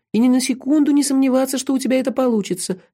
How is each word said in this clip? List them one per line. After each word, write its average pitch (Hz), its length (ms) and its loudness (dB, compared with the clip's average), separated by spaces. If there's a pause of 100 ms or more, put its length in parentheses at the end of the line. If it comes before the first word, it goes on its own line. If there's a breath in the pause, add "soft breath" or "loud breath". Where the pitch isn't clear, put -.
(180)
и - 20 2
ни 254 100 4
на 247 120 2
секунду 285 500 0
не 285 120 4
сомневаться, 269 540 0
что 269 160 -4
у 262 60 0
тебя 262 200 0
это 262 120 -4
получится. 208 680 -2 (140 loud breath)